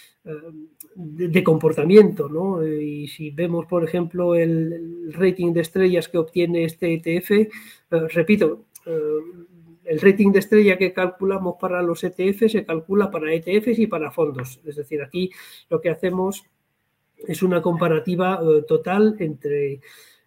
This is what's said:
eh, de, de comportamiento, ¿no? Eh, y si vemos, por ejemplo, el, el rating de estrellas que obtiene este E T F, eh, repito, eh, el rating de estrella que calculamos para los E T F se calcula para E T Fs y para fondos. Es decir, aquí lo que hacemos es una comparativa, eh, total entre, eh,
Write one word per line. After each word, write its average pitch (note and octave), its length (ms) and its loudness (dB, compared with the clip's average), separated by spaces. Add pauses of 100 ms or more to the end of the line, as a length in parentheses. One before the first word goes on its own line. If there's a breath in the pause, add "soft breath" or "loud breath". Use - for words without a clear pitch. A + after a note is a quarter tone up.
(260 loud breath)
eh, D#3+ 60 -14 (640)
de, E3+ 320 -8
de F3 160 2
comportamiento, D#3+ 840 4
¿no? E3+ 360 -2
Eh, D3+ 200 -4
y D3 240 -8
si D3+ 220 -12
vemos, E3+ 380 -4
por F3 160 0
ejemplo, F3 500 -2
el, E3 400 2 (320)
el D#3 80 -12
rating F3 400 0
de E3+ 80 0
estrellas F3+ 480 0
que F3+ 80 -2
obtiene E3+ 480 0
este E3 300 -4
E E3 40 -6
T E3 180 -2
F, G#3 240 2
eh, G#3+ 80 2 (600 loud breath)
repito, E3+ 560 0 (220)
eh, D3+ 320 -4 (640)
el D#3 160 -2
rating G3 300 6
de G3 80 4
estrella G3+ 380 4
que F#3 140 0
calculamos F#3 720 -4
para F3+ 220 -2
los E3+ 200 -4
E F3+ 60 -4
T F#3 200 -4
F G#3+ 200 2
se A3 160 -2
calcula F#3+ 460 -2
para D#3 220 -4
E E3 60 0
T F#3 220 0
Fs A3+ 180 0
y G#3+ 80 2
para D3+ 240 -6
fondos. C3+ 540 -4
Es D3 100 -12
decir, D3 260 -8
aquí F3+ 280 -6 (400 loud breath)
lo D#3+ 100 -2
que E3+ 120 -2
hacemos F#3 520 -4 (800)
es - 160 -6
una F3+ 200 2
comparativa, E3+ 800 0
eh, D3+ 240 4
total F#3+ 520 2
entre, C#3+ 540 -4
eh, C3+ 80 -14 (460 loud breath)